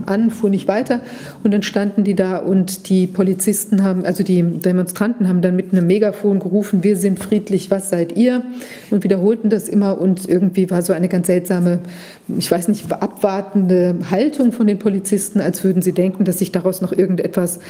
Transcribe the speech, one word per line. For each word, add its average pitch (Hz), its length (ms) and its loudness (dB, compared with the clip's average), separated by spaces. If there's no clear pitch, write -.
an, 220 260 0
fuhr 208 180 -2
nicht 196 160 -2
weiter. 240 360 0
Und 202 100 2
dann 208 80 0
standen 202 400 -2
die 196 140 0
da 185 220 0
und 185 500 -2
die 185 180 4
Polizisten 190 800 0
haben, 185 200 0
also 185 200 0
die 185 180 2
Demonstranten 180 880 0
haben 180 120 2
dann 180 140 2
mit 185 180 -2
einem 180 140 4
Megafon 196 540 2
gerufen, 196 420 0
"Wir 202 140 4
sind 196 240 0
friedlich, 208 500 -2
was 190 180 -2
seid 170 280 -2
ihr?" 247 260 4
und 208 140 2
wiederholten 202 460 2
das 214 180 0
immer. 202 320 2
Und 185 280 0
irgendwie 185 400 2
war 180 140 0
so 180 100 -2
eine 175 140 0
ganz 180 220 0
seltsame, 175 500 2
ich - 140 -4
weiß 170 160 2
nicht, - 240 -2
abwartende 190 1040 0
Haltung 254 400 2
von 233 160 0
den 202 140 0
Polizisten, 196 600 -2
als 156 220 -2
würden 185 180 2
sie 180 120 0
denken, 185 320 0
dass 175 160 0
sich 180 100 -2
daraus 185 300 -2
noch 185 120 -4
irgendetwas 175 760 0